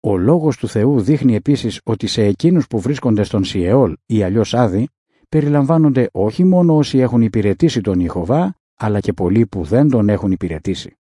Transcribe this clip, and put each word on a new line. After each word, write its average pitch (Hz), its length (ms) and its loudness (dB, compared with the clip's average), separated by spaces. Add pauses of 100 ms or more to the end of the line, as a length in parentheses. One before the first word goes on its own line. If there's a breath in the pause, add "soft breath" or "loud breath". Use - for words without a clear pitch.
Ο 101 140 -2
Λόγος 151 400 0
του 110 100 -8
Θεού 120 340 0
δείχνει 131 340 2
επίσης 117 480 -2
ότι 110 240 -4
σε 110 160 -2
εκείνους 160 440 0
που 113 120 -4
βρίσκονται 110 440 0
στον 98 200 -2
Σιεόλ 101 600 0
ή 107 180 0
αλλιώς 98 300 0
Άδη, 117 360 0 (400)
περιλαμβάνονται 147 840 2
όχι 107 320 -2
μόνο 180 320 4
όσοι 139 220 0
έχουν 120 240 2
υπηρετήσει 110 600 0
τον 92 180 0
Ιεχωβά, 95 600 -2 (160)
αλλά 104 240 -2
και 98 140 -4
πολλοί 101 340 0
που 92 160 -8
δεν 123 260 2
τον 110 200 2
έχουν 98 220 0
υπηρετήσει. 90 720 -6